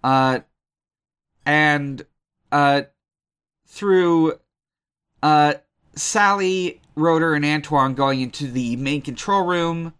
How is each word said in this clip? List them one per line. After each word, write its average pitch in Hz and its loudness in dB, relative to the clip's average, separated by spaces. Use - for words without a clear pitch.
Uh, 131 2
and, 147 0
uh, 143 2
through, 175 2
uh, 147 4
Sally, 190 0
Rotor, 165 2
and 147 -2
Antoine 147 0
going 135 0
into 127 -8
the 120 -4
main 139 -4
control 190 -4
room 170 -4